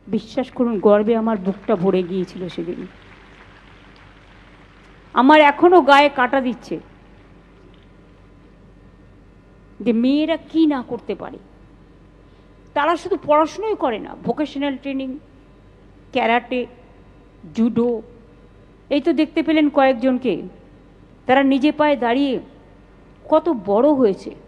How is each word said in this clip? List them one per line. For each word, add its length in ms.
বিশ্বাস 400
করুন, 300
গর্বে 360
আমার 200
বুকটা 400
ভরে 260
গিয়েছিল 460
সেদিন। 380
আমার 280
এখনো 400
গায়ে 280
কাঁটা 320
দিচ্ছে 400
যে 120
মেয়েরা 440
কি 300
না 220
করতে 260
পারে। 240
তারা 220
শুধু 200
পড়াশোনাই 480
করে 240
না, 260
ভোকেশনাল 520
ট্রেনিং, 420
ক্যারাটে, 540
জুডো, 480
এই 100
তো 120
দেখতে 300
পেলেন 280
কয়েকজনকে, 720
তারা 160
নিজে 300
পায়ে 240
দাঁড়িয়ে 440
কত 200
বড় 260
হয়েছে। 380